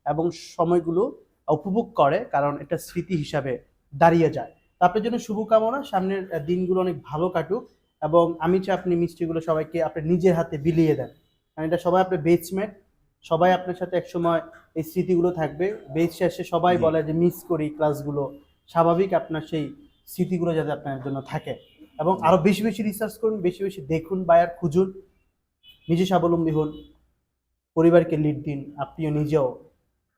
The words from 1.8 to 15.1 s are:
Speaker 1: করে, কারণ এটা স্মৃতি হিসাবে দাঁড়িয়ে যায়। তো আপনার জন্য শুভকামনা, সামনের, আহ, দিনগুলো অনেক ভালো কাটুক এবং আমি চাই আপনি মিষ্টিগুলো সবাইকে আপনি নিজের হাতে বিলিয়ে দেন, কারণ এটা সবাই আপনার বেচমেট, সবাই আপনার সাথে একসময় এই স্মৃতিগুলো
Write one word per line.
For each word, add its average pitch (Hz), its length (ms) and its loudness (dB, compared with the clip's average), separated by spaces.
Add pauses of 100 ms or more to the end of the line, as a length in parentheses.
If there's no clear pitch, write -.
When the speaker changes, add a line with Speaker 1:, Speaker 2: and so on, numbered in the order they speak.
Speaker 1:
করে, 165 380 2
কারণ 143 300 -2
এটা 160 160 -6
স্মৃতি 175 400 -6
হিসাবে 135 420 -4 (360)
দাঁড়িয়ে 165 340 6
যায়। 131 220 -6 (280)
তো 180 60 4
আপনার 190 180 2
জন্য 233 160 -2
শুভকামনা, 220 640 0
সামনের, 190 500 -4
আহ, 160 60 -2
দিনগুলো 180 400 0
অনেক 175 240 -2
ভালো 160 260 -4
কাটুক 180 400 -4 (320)
এবং 170 380 2
আমি 175 200 2
চাই 190 160 -2
আপনি 180 200 0
মিষ্টিগুলো 165 460 -2
সবাইকে 160 420 -2
আপনি 156 260 -4
নিজের 180 240 4
হাতে 165 240 -2
বিলিয়ে 156 380 4
দেন, 127 120 -6 (480)
কারণ 160 120 -4
এটা 170 100 0
সবাই 180 240 2
আপনার 185 200 0
বেচমেট, 175 480 0 (520)
সবাই 175 320 4
আপনার 180 220 -2
সাথে 180 220 -4
একসময় 170 440 -2 (340)
এই 160 80 -4
স্মৃতিগুলো 180 480 0